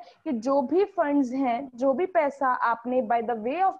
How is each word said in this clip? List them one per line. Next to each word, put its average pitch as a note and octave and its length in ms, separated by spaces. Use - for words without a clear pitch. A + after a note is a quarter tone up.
कि D#4+ 80
जो C4+ 300
भी D4+ 220
funds C#4+ 480
हैं, C4 420
जो C4 180
भी D#4+ 140
पैसा C#4+ 420
आपने B3 540
by A#3 200
the A3+ 120
way A#3+ 280
of F#4+ 180